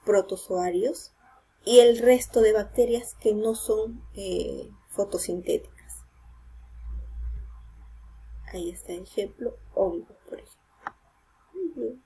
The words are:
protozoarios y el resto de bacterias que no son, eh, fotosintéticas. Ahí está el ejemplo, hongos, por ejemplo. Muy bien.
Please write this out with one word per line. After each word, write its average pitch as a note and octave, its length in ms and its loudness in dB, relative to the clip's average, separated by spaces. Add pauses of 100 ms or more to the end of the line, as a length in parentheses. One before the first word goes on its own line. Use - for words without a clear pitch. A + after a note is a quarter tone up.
protozoarios G3+ 1080 -2 (500)
y A#3+ 140 8
el A#3+ 180 10
resto A#3+ 460 4
de G#3+ 100 6
bacterias A#3 640 0
que - 180 0
no G#3+ 220 0
son, A3+ 500 -4 (100)
eh, F#3+ 540 -6 (220)
fotosintéticas. - 1120 -4 (2500)
Ahí F3 160 -8
está - 240 -14
el F3+ 120 -12
ejemplo, - 520 -8 (180)
hongos, - 440 -4 (100)
por - 120 -16
ejemplo. - 200 -20 (960)
Muy F4 200 -6
bien. B3+ 320 -8